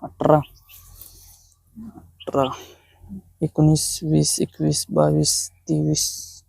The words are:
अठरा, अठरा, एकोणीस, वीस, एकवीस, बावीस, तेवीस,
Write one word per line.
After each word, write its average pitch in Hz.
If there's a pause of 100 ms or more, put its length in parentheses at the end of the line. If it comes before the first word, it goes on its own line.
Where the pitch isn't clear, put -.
अठरा, - (1900)
अठरा, 139 (1000)
एकोणीस, 156
वीस, 151
एकवीस, 156
बावीस, 151
तेवीस, - (180)